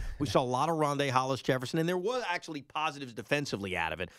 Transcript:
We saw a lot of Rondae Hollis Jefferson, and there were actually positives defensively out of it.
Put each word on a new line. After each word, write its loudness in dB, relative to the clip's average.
We 0
saw 4
a -2
lot 2
of 0
Rondae 2
Hollis 2
Jefferson, 0
and 2
there 0
were -2
actually -6
positives -4
defensively 0
out 0
of -4
it. -6